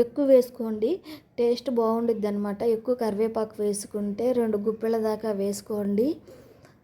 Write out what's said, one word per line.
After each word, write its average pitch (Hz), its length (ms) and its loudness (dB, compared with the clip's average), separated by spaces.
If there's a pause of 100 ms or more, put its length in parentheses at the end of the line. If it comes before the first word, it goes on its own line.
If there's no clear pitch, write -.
ఎక్కువ 285 280 -2
వేసుకోండి, 226 580 2 (500)
టేస్ట్ 240 300 0 (100)
బాగుండిద్ది 226 500 0
అనమాట. 202 320 -4 (140)
ఎక్కువ 247 180 -2 (100)
కరివేపాకు 220 500 -2 (100)
వేసుకుంటే 208 640 -2 (140)
రెండు 220 180 0 (100)
గుప్పెల 226 280 -2 (120)
దాకా 214 220 -2 (120)
వేసుకోండి, 202 680 -2 (760)